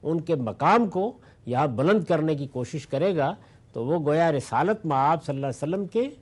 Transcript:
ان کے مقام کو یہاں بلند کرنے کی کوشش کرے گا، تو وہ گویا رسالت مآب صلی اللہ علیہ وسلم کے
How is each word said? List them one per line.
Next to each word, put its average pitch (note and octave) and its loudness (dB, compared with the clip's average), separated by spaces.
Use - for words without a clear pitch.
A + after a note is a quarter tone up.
ان D#3 -2
کے D#3+ 0
مقام C3+ 2
کو F#3 -4
یہاں B2+ 0
بلند D#3 2
کرنے D#3 0
کی C#3 -8
کوشش B2+ -8
کرے E3 0
گا، D3 0
تو A2+ -6
وہ D#3 -2
گویا D#3+ 4
رسالت D3+ 0
مآب D3 2
صلی C#3+ -4
اللہ C#3 -4
علیہ C3+ -6
وسلم F#3+ -4
کے A#3 -2